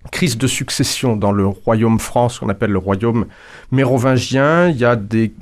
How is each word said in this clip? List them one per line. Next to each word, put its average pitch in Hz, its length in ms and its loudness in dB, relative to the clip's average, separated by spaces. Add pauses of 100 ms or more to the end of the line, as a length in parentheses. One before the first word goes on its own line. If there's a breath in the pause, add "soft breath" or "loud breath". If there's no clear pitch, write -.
(120)
crise 123 260 0
de 123 100 0
succession - 680 -2
dans 101 160 0
le 101 140 2
royaume 110 540 0
franc, 120 280 0
ce - 140 -6
qu'on 113 80 -4
appelle 104 220 -2
le 98 80 0
royaume 98 480 -2 (440 loud breath)
mérovingien. 135 960 2
Il 160 100 0
y 117 60 0
a 120 140 4
des 110 340 0 (100)